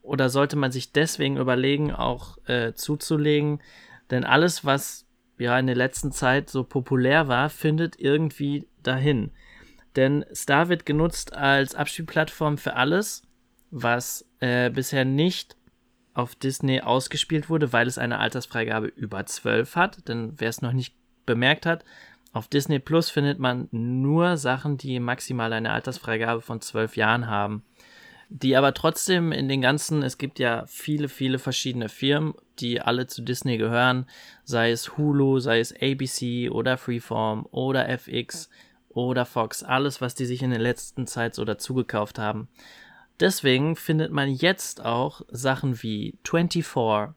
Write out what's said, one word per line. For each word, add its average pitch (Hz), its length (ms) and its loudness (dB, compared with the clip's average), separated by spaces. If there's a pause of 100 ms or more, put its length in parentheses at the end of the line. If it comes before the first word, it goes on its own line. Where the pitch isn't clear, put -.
oder 135 260 0
sollte 139 260 2
man 135 160 0
sich 127 200 -6
deswegen 143 460 0
überlegen, 135 540 2
auch, - 460 -4 (100)
äh, 117 280 -2
zuzulegen. 147 840 0 (520)
Denn 127 120 0
alles, 160 420 4
was 139 420 -2 (320)
ja 120 180 2
in 131 80 2
der 127 100 2
letzten 131 360 0
Zeit 139 400 2
so 131 120 -2
populär 135 640 2
war, 131 220 2
findet 156 500 -2
irgendwie 143 680 0 (160)
dahin. 131 480 2 (640)
Denn 135 380 4
Star 156 360 2
wird 175 180 0
genutzt 156 460 0
als 139 420 2
Abspielplattform 156 800 -2
für - 180 -4
alles, 156 460 0 (480)
was, 123 580 -2 (120)
äh, 123 320 2
bisher 131 340 0
nicht 147 500 0 (600)
auf 120 180 -4
Disney 135 480 -2
ausgespielt 151 680 -2
wurde, 151 260 0
weil 117 120 4
es 123 140 -4
eine 120 180 -2
Altersfreigabe 110 680 -2
über 101 400 -8
zwölf 113 480 -2
hat. 185 320 0
Denn 117 300 -6
wer 113 120 -2
es - 140 -6
noch 120 100 -2
nicht 127 220 -2 (320)
bemerkt 127 400 2
hat, 165 180 0 (460)
auf 113 160 -6
Disney 143 320 2
Plus 160 320 2
findet 143 260 2
man 123 320 -2
nur 139 680 2
Sachen, 131 400 -2
die 127 220 -6
maximal 120 540 -4
eine 110 160 -2
Altersfreigabe 113 720 -2
von 117 180 -8
zwölf - 380 -4
Jahren 113 300 2
haben. 107 360 -2 (720)
Die 131 200 2
aber 135 180 6
trotzdem 170 580 0
in 139 160 -2
den 135 140 0
ganzen, 147 400 2
es 131 160 -4
gibt - 220 -8
ja 120 260 0
viele, 147 420 -4
viele 131 300 -2
verschiedene 127 500 -4
Firmen, 147 460 0 (240)
die 120 240 -4
alle 123 240 0
zu - 160 -12
Disney 123 380 -2
gehören, 123 480 2 (360)
sei 117 280 2
es - 260 -4
Hulu, 139 420 4
sei 117 200 2
es 123 160 -2
A 135 180 0
B 135 120 -4
C 120 440 -4
oder 123 280 0
Freeform 110 760 -4
oder 131 360 0
F 123 200 -6
X 120 420 -8 (400)
oder 123 360 0
Fox, - 360 -4
alles, 135 400 -2
was 123 140 -4
die 131 100 -4
sich 123 160 -4
in 127 80 0
der 120 100 0
letzten - 460 -2
Zeit 117 300 -4
so 113 100 -4
dazugekauft 110 720 -2
haben. 107 300 -4 (720)
Deswegen 151 560 2
findet 156 360 0
man 139 200 0
jetzt 165 520 -2
auch 120 460 -2
Sachen 131 540 -2
wie 107 400 -6
Twenty-four 151 920 0